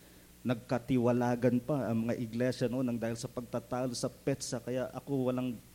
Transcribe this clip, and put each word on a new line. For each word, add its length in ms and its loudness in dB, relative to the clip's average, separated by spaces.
Nagkatiwalagan 1200 2
pa 240 0
ang 240 0
mga 80 0
iglesia 480 0
noon 160 0
nang 160 0
dahil 160 -2
sa 160 -8
pagtatalo 640 -4
sa 160 -2
petsa. 480 -4
Kaya 320 -4
ako 400 0
walang 240 0